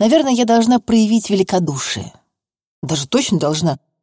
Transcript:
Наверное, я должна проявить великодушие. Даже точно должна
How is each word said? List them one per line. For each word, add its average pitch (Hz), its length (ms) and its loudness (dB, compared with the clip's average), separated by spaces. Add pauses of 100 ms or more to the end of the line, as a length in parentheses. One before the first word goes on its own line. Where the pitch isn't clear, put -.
Наверное, 269 320 2
я 247 120 0
должна 233 360 2
проявить 220 500 0
великодушие. 180 840 -4 (720)
Даже 143 240 -6
точно 240 320 0
должна 156 400 -2 (240)